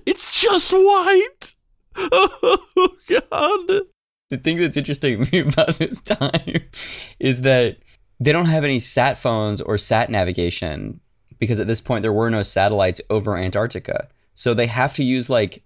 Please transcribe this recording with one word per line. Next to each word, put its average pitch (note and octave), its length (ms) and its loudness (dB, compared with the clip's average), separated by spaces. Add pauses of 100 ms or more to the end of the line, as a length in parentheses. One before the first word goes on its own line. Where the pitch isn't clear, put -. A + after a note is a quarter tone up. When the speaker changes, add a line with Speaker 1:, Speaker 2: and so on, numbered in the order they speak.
Speaker 1:
it's - 340 0
just G4 320 2
white. F#4+ 840 2 (400)
<laughs> - 20 -
Oh, - 920 2 (200)
God. F#4+ 720 0 (480)
Speaker 2:
The C3+ 80 -6
thing D#3+ 220 -2
that's E3 180 0
interesting C#3 480 -2
to - 60 -4
me F#3 80 2
<laughs> C#3+ 120 0
about E3 280 2
this E3 220 -4
time - 680 -2 (500)
is B2+ 220 0
that B2+ 380 2 (400)
they C3+ 120 2
don't E3+ 140 2
have D#3+ 180 2
any C3+ 160 0
sat C3 380 0
phones G#2+ 440 -2
or G#2 160 -2
sat A2+ 340 0
navigation F2+ 880 -4 (400)
because A2 200 -2
at F#2+ 80 -2
this A2+ 140 -2
point A2 220 -4
there G#2+ 100 0
were A2 160 0
no A2 140 0
satellites F#2+ 640 0
over G#2+ 260 0
Antarctica. F#2+ 720 -4 (280)
So A#2+ 180 -2
they A#2 140 0
have B2 260 -2
to D3 100 -2
use, B2+ 260 -2
like, A2 360 -2